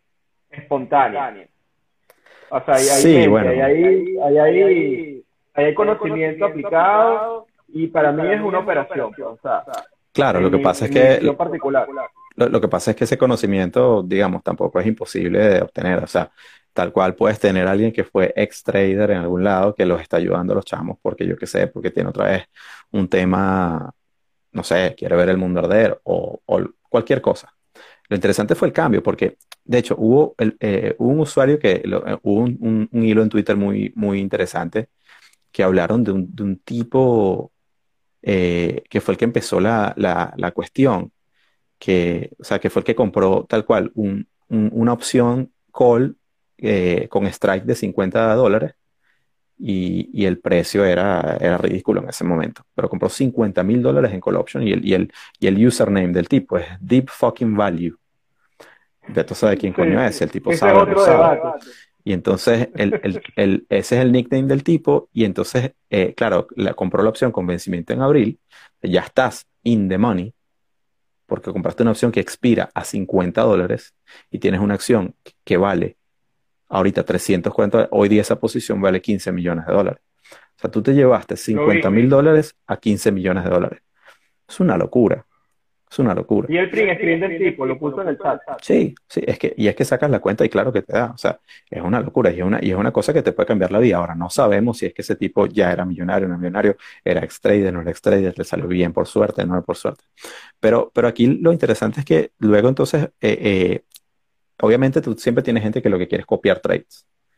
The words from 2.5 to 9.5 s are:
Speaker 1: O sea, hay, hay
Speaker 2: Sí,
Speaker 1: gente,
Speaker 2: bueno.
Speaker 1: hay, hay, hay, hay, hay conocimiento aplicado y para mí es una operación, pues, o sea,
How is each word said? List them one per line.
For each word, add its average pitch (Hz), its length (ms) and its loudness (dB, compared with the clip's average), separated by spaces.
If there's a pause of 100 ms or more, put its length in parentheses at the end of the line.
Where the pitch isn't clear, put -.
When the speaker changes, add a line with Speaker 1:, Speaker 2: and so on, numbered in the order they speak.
Speaker 1:
O 135 140 -4
sea, 160 100 2
hay, - 140 4
hay 139 140 4
Speaker 2:
Sí, 165 100 8
Speaker 1:
gente, 117 160 8
Speaker 2:
bueno. 104 220 4
Speaker 1:
hay, 131 100 0
hay, 170 760 2
hay, - 0 - (240)
hay, 160 640 0 (300)
hay 147 200 0
conocimiento 160 720 -2
aplicado 214 1000 0 (220)
y 160 200 -6
para 151 240 2
mí 156 100 -2 (100)
es 214 80 0
una 185 200 -2
operación, 139 520 -4
pues, - 140 -12
o 113 160 -14
sea, 117 200 -4 (500)